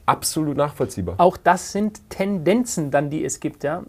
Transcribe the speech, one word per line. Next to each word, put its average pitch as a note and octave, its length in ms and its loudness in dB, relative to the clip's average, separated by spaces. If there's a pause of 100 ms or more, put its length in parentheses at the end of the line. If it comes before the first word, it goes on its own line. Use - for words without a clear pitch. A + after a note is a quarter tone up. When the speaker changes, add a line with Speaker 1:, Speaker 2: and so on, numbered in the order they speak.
Speaker 1:
absolut D3+ 520 0
nachvollziehbar. B2+ 600 -2
Speaker 2:
Auch F#3 200 6
das - 340 2
sind G#3 380 -4
Tendenzen F#3+ 840 0
dann, C#3+ 180 2
die D#3 140 -4
es C#3 160 -4
gibt, - 240 -6
ja. D#3 260 -4